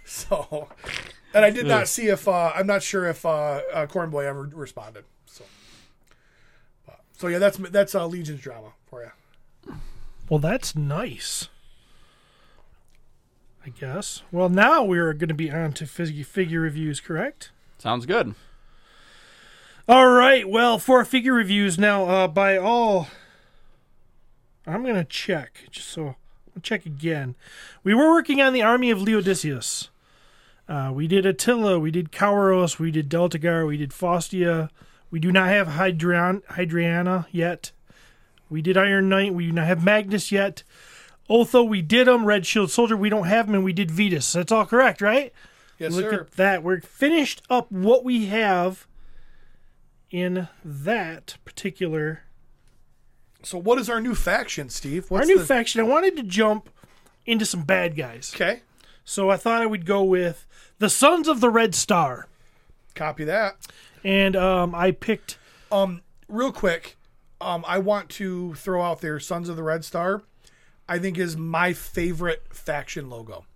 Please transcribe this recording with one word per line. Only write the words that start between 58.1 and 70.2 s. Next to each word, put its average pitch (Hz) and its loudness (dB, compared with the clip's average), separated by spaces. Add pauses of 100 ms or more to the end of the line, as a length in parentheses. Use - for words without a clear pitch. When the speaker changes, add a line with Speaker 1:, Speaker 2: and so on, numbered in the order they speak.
Speaker 1:
Okay. 196 -2 (420)
Speaker 3:
So 196 -2
I 196 4
thought 233 0
I 233 0
would 214 -4
go 196 2
with 180 0 (340)
the 208 0
Sons 311 4
of 302 2
the 240 6
Red 226 2
Star. 156 -2 (680)
Speaker 1:
Copy 151 -8
that. 196 -2 (480)
Speaker 3:
And, 196 2
um, 180 2
I 180 2
picked - -6 (340)
Speaker 1:
Um, 190 -2 (260)
real 240 -4
quick, - -4 (420)
um, 175 -6
I 175 -2
want 196 -2
to 180 -8
throw 180 -4
out 170 -4
there 151 -6
Sons 170 -8
of 175 -8
the 165 -10
Red 156 -4
Star, 190 -4 (680)